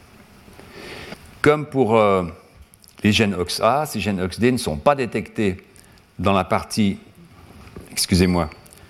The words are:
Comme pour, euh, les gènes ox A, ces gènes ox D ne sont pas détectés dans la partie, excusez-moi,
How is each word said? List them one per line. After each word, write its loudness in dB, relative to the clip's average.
Comme 2
pour, 2
euh, 6
les -2
gènes 2
ox -4
A, 2
ces -8
gènes -4
ox -6
D 2
ne -2
sont -4
pas 2
détectés -4
dans 2
la 2
partie, 0
excusez-moi, 2